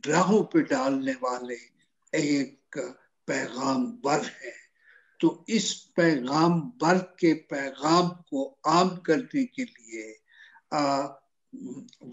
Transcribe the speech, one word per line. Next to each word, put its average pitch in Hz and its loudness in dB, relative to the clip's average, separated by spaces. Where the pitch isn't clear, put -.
राहों 175 4
पे - 2
डालने 135 -2
वाले 123 -6
एक 143 -2
पैगाम 127 -2
बर 143 -2
है। - -14
तो - 0
इस 214 0
पैगाम 160 2
बर 156 0
के 180 0
पैगाम 151 0
को - -8
आम 175 4
करने 139 0
के - -8
लिए, 110 -14
आ, 147 0